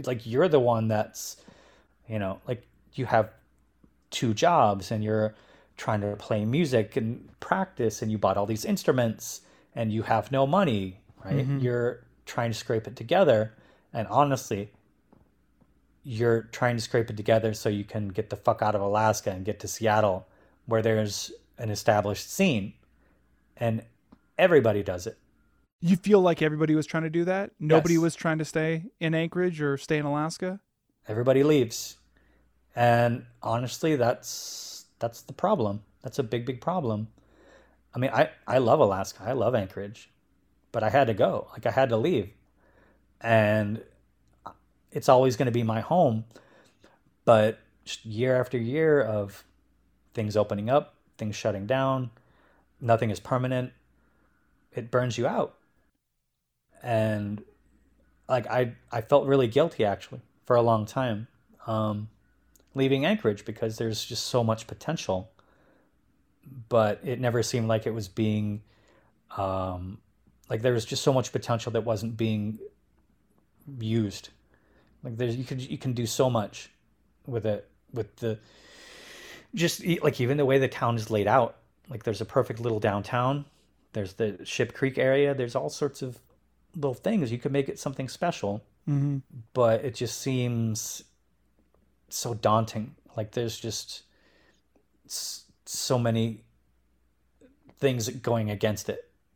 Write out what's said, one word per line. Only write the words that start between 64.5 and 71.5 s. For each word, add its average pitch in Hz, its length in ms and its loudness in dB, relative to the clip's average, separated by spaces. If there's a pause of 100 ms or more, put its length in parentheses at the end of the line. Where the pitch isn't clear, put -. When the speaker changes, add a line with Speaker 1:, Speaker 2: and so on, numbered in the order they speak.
Speaker 1:
potential. - 640 -6 (1400)
But 110 340 2
it 127 160 -4
never 120 240 2
seemed 117 240 -2
like 113 180 2
it 113 80 -4
was 110 140 -8
being, 107 540 -2 (760)
um, 95 600 -4 (520)
like, 113 120 -4
there 123 100 2
was 113 140 0
just - 180 -6
so 143 80 4
much 131 220 0
potential 117 400 -4